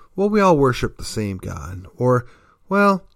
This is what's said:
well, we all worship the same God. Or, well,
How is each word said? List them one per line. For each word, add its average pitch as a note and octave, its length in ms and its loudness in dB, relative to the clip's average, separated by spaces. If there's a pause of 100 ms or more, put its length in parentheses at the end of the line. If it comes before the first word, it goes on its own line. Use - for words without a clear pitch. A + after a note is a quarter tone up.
(140)
well, G3 140 -2
we G#3 120 2
all F#3 160 6
worship B2+ 400 0
the - 80 -14
same G2+ 340 -6
God. F2+ 480 -14 (100)
Or, B2 300 0 (420)
well, G3 360 2 (120)